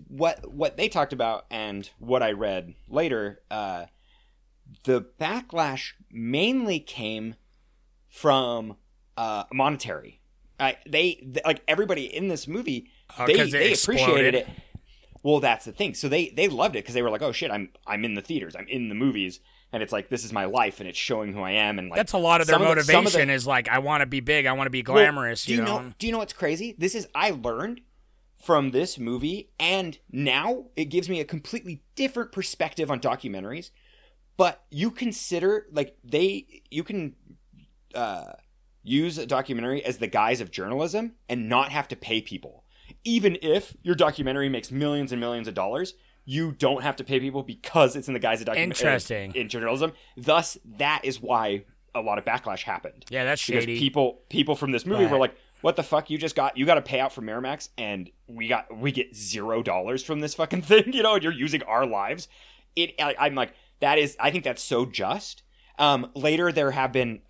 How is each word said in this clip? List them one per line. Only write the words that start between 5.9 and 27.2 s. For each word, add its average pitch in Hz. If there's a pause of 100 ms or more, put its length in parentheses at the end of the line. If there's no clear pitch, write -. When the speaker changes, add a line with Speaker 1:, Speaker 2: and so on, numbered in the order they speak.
Speaker 1:
mainly 170
came 110 (760)
from, 120 (400)
uh, 110
monetary. 120 (400)
I, 135 (120)
they, 165
th-, 131
like, 156
everybody 165
in 180
this 160
movie, 156 (300)
Speaker 2:
Oh, 123
Speaker 1:
they, 156
Speaker 2:
'cause 147
it 143
Speaker 1:
they 190
appreciated 139
Speaker 2:
exploded. -
Speaker 1:
it. 117 (760)
Well, 147
that's 123
the 110
thing. 196
So -
they, 156
they 156
loved 156
it 101
'cause 120
they 123
were 120
like, 107
"Oh 147
shit, 156
I'm, 101 (160)
I'm 104
in 110
the 101
theaters, 95
I'm 92
in 123
the 104
movies, 107 (320)
and 110
it's 104
like, 101
this 113
is 110
my 101
life, 107
and 95
it's 90
showing 107
who 101
I 92
am." 104
And, 92
like, 85
Speaker 2:
That's 202
a 202
lot 170
of 160
their 156
Speaker 1:
some 180
of 160
the, 151
some 165
of 196
the 170
Speaker 2:
motivation 139
is, 131
like, 127
"I 123
wanna 143
be 131
big, 139
I 131
wanna 135
be 127
Speaker 1:
Well, 127
Speaker 2:
glamorous," 139
Speaker 1:
do -
Speaker 2:
you 120
Speaker 1:
you 113
Speaker 2:
know? 208
Speaker 1:
know, 123
do 220
you 226
know 226
what's 214
crazy? 185
This 185
is, 220
I 196